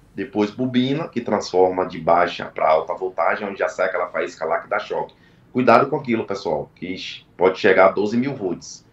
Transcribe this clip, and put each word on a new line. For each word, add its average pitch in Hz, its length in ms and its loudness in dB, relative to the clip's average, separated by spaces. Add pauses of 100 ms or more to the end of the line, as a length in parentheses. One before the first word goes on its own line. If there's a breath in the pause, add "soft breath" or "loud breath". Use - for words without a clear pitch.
(140)
depois 104 380 -2
bobina, 127 560 -2
que - 140 -6
transforma 92 640 2
de 87 120 -10
baixa 85 480 2
pra 80 240 0
alta 80 240 2
voltagem, 92 540 -2
onde 98 120 -10
já 90 100 0
sai 92 180 -2
aquela 87 200 -4
faísca 85 380 -6
lá 80 140 -2
que - 100 -14
dá 101 80 -2
choque. - 360 -6 (400 soft breath)
Cuidado 120 340 4
com 151 80 -4
aquilo, 117 300 -2
pessoal, 76 500 -4
que 92 200 -10 (400)
pode 92 240 4
chegar 95 280 6
a - 40 6
doze 104 240 -2
mil 131 200 0
volts. - 580 -8